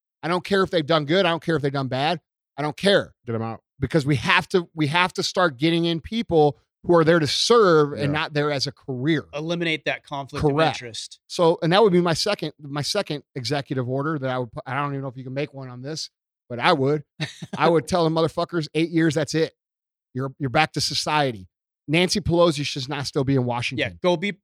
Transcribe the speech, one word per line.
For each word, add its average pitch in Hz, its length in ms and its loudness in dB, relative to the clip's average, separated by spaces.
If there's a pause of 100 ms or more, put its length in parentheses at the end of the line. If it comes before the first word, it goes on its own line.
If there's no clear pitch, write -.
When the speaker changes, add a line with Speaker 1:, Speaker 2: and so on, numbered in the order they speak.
(220)
Speaker 1:
I 151 60 -4
don't 175 160 -2
care 196 180 2
if 180 80 0
they've 165 160 0
done 156 180 2
good. 175 220 2
I - 20 4
don't 165 140 -2
care 165 140 0
if 139 40 0
they've 139 100 0
done 135 180 -4
bad. 143 340 -2 (340)
I 139 60 -6
don't 151 160 -4
care. 180 340 2 (140)
Speaker 2:
Get 117 80 -4
'em 113 80 -2
out. 113 180 -8 (200)
Speaker 1:
Because 135 260 0
we 151 100 2
have 180 340 2
to, 180 220 0
we 151 140 0
have 175 280 0
to 185 100 -6
start 170 340 0
getting 165 260 2
in 170 160 -2
people 165 560 2 (280)
who 175 120 4
are 165 60 6
there 165 160 6
to 151 80 2
serve 165 680 4
and 143 100 -6
Speaker 2:
Yeah. 143 40 0 (140)
Speaker 1:
not 156 140 -6
there 147 180 0
as 139 160 -4
a - 40 -10
career. 135 640 -2
Speaker 3:
Eliminate 160 520 -4
that 135 180 -6
conflict 139 400 -8
of 147 80 4
Speaker 1:
Correct. 147 240 2
Speaker 3:
interest. - 500 -14
Speaker 1:
So, 170 340 2
and 165 120 2
that 202 100 6
would 202 100 6
be 180 80 4
my 175 140 0
second, 170 460 -4
my 143 220 -10
second 151 420 -6 (100)
executive 131 540 -4
order 139 320 -4
that 131 100 -4
I 127 80 -4
would 123 140 -6
put, 147 120 -14
I 127 120 -8
don't 143 160 -4
even 139 100 -8
know 135 60 -8
if 123 80 -14
you 131 80 -16
can 131 100 -12
make 147 180 -6
one 135 160 -16
on 123 140 -16
this, 151 260 -10 (400)
but 117 120 -8
I 165 120 6
would. 147 300 2 (160)
Speaker 3:
<laughs> - 400 -10
Speaker 1:
I 151 100 4
would 165 200 4
tell 175 160 2
the 160 60 2
motherfuckers, 165 640 -2
"Eight 165 160 0
years, 165 260 2
that's 151 180 -4
it. 156 200 0 (600)
You're, 135 240 -6
you're 135 120 -4
back 156 240 2
to 147 60 -2
society." 139 680 -2 (400)
Nancy 175 320 2
Pelosi 160 440 2
should 131 240 -6
not 143 200 -6
still 143 160 0
be 139 100 2
in 131 60 4
Speaker 3:
Yeah, 123 60 -2
Speaker 1:
Washington. 123 540 -4
Speaker 3:
go 180 160 2
be, 196 280 -4